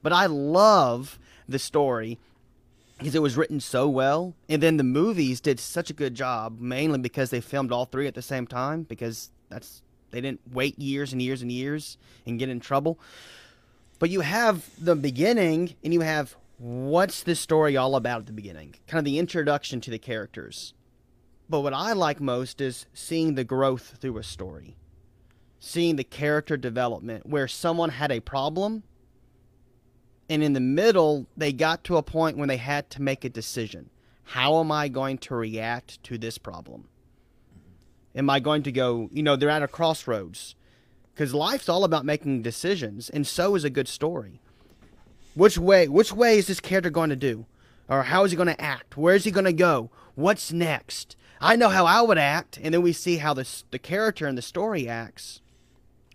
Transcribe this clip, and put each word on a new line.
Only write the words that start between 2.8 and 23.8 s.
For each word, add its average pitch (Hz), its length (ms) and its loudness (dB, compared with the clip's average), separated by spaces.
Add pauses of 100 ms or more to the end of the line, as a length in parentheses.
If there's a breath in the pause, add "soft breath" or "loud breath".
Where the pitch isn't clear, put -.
'cause 139 160 -6
it 156 80 2
was 131 140 0
written 151 240 -2
so 131 280 0
well. 143 460 0 (140)
And 151 140 0
then 160 140 4
the 143 80 2
movies 143 560 0
did 135 200 0
such - 280 -6
a 147 60 -10
good 135 200 -6
job, 113 460 -6
mainly 131 380 -2
because 127 320 -4
they 123 100 -2
filmed 135 320 -6
all 123 120 -4
three 135 220 -4
at 127 80 -8
the 127 80 -12
same 127 240 -6
time, 139 360 -6
because 117 480 -10 (180)
that's, - 340 -18 (280)
they 120 100 -10
didn't 131 200 -8 (120)
wait 131 260 -2
years 139 340 -6
and 127 100 -4
years 127 200 -4
and 120 100 -6
years 143 440 -6 (300 soft breath)
and 117 120 -6
get 131 100 -4
in 120 120 -6
trouble. 147 380 -2 (1000 loud breath)
But 170 120 2
you 190 100 0
have 196 480 0 (140)
the 170 140 4
beginning, 165 800 2 (100)
and 156 80 0
you 170 80 4
have 156 360 -2 (220)
what's 135 640 0
this 170 180 -2
story 151 360 4
all 135 200 2
about 120 240 -2
at 107 60 -16
the 110 60 -16
beginning, 90 420 -16 (120)
kind 160 120 -2
of 151 60 0
the 143 140 0
introduction 147 640 -2
to - 80 -12
the 113 80 -8
characters. - 720 -12 (760)
But 156 120 0
what 139 120 -2
I 185 220 -2
like 156 260 0
most 127 400 -4
is 131 320 -6
seeing 160 420 -2
the 131 100 -2
growth 131 560 -2